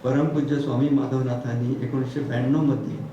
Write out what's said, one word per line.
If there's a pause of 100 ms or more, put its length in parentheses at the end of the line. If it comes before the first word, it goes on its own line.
परमपूज्य
स्वामी
माधवनाथांनी
एकोणीसशे
ब्याण्णव
मध्ये (160)